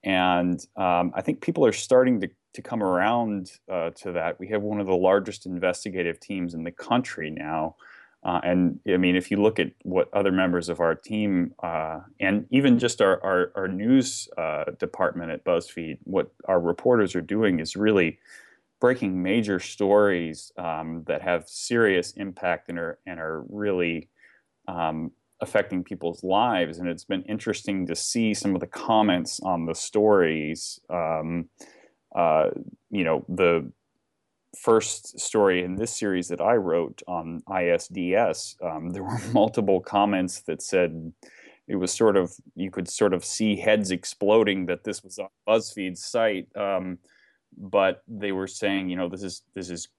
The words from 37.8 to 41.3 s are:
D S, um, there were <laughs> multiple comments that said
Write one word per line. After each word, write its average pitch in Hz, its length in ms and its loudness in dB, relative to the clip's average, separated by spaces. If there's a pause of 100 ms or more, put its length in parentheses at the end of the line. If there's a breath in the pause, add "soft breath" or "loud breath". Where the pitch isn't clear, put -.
D 90 260 -2
S, 98 480 0
um, 82 280 -6
there 95 120 -8
were 104 220 -6
<laughs> 113 80 -6
multiple 104 480 2
comments 98 600 0
that 80 200 -6
said 82 500 0 (540 loud breath)